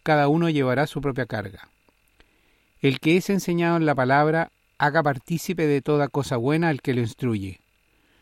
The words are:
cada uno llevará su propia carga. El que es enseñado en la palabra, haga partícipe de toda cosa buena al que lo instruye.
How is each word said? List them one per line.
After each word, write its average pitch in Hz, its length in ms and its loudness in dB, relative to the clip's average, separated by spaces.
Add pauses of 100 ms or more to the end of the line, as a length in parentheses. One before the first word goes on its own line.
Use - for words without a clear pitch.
cada 147 260 4
uno 165 220 2
llevará 139 380 0
su 143 140 -8
propia 135 240 -4
carga. - 440 -10 (1120)
El 135 180 0
que 160 180 2
es 190 120 -2
enseñado 170 480 0
en 160 80 2
la 147 80 2
palabra, 147 580 2 (280)
haga 147 240 2
partícipe 160 640 -2
de 143 140 2
toda 147 260 0
cosa 139 300 -4
buena 156 320 0
al 139 120 -2
que 131 120 -2
lo 120 80 0
instruye. 104 580 -4 (640)